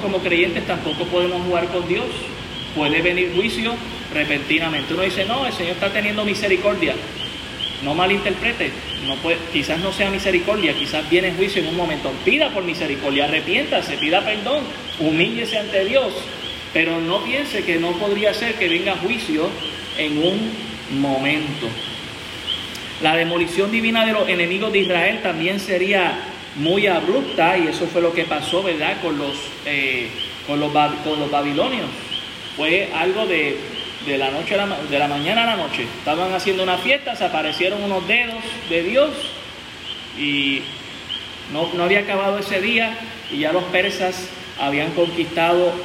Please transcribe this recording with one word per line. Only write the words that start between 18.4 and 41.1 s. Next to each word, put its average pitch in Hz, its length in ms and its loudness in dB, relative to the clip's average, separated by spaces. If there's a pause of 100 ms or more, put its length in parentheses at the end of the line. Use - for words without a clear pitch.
que 190 140 0
venga 180 280 2
juicio 170 520 0 (500)
en 151 200 0
un 196 340 2 (480)
momento. 139 680 0 (1300)
La 156 140 4
demolición 170 560 2
divina 226 340 4
de 220 60 2
los 202 160 2
enemigos 185 440 0
de 196 60 4
Israel 185 440 2
también 180 360 0
sería 190 640 2 (340)
muy 175 320 2
abrupta, 185 720 4
y 165 80 4
eso 160 220 0
fue 180 120 2
lo 170 120 4
que 170 120 0
pasó, 156 380 0
¿verdad?, 175 400 0
con 156 160 0
los, 143 180 -2 (300)
eh, 135 420 0 (380)
con 147 140 0
los 147 120 0
ba-, 147 300 4
con 151 160 -2
los 147 100 -2
babilonios. 147 600 0 (680)
Fue 165 380 2
algo 185 320 2
de, 151 300 0 (500)
de 139 120 0
la 135 120 0
noche 165 240 -2
a 196 40 2
la 202 80 2
ma-, 196 120 -2 (100)
de 139 120 0
la 147 80 2
mañana 151 340 0
a 233 40 4
la 226 100 2
noche. 156 260 -2 (160)
Estaban 170 340 0
haciendo 185 300 2
una 180 160 2
fiesta, 254 380 0
se 202 80 0
aparecieron 170 580 0
unos 190 240 -2
dedos 226 380 2 (260)
de 170 140 2
Dios, 262 260 4 (1080)
y 143 440 0 (920)